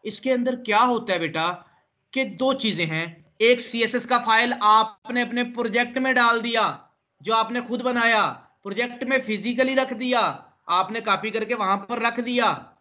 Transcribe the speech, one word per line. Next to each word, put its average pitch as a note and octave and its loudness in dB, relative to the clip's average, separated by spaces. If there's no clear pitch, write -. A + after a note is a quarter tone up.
इसके A3 -4
अंदर B3+ 2
क्या A3 2
होता A#3 2
है F3 0
बेटा, E3 -2
कि C4 0
दो B3+ 0
चीजें G3 -2
हैं। D#3+ -6
एक A#3+ 4
सीएसएस A#3 -2
का B3 2
file A#3 2
आपने A3 2
अपने A#3+ -2
project A#3+ -2
में C4 0
डाल A#3 4
दिया, A3+ 0
जो F#3+ 0
आपने A3+ 0
खुद A#3+ -4
बनाया, A#3 2
project A#3+ -6
में C4 0
physically A#3+ -2
रख C4 0
दिया, A#3+ 0
आपने F#3+ 0
copy G#3 -2
करके G#3+ -4
वहां G3 0
पर G3 -6
रख A#3+ -2
दिया A3+ -2